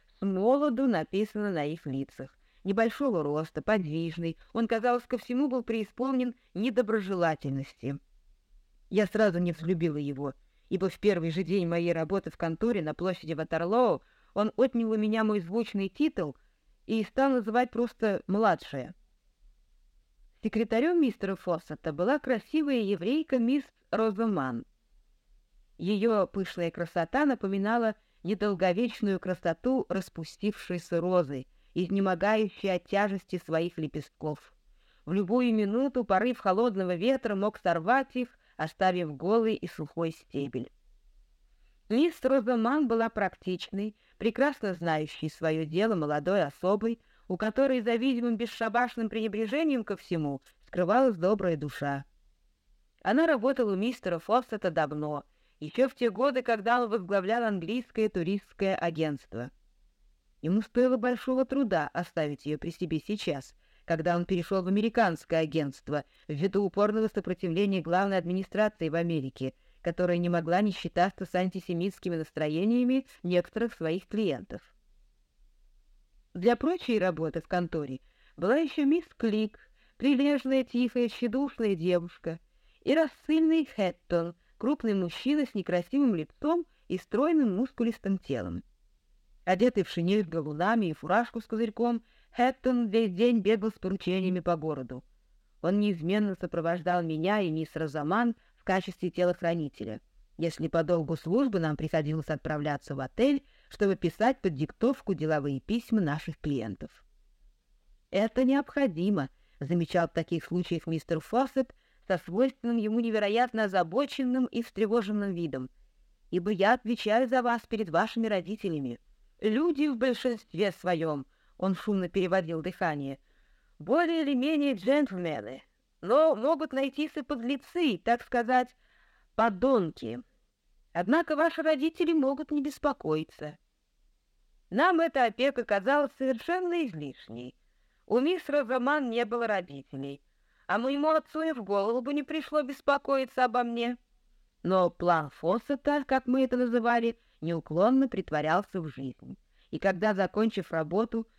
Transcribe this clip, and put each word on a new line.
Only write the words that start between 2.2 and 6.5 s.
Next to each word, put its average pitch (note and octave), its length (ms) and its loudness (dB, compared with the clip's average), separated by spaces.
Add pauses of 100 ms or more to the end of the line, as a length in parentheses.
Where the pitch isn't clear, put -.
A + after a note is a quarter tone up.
Небольшого A3 580 0
роста, D3+ 400 -4
подвижный, E3 760 -2 (160)
он, A3+ 160 -2
казалось, A#3+ 360 0
ко - 120 -4
всему B3+ 320 -2
был B3 140 -2
преисполнен B3 720 -2 (200)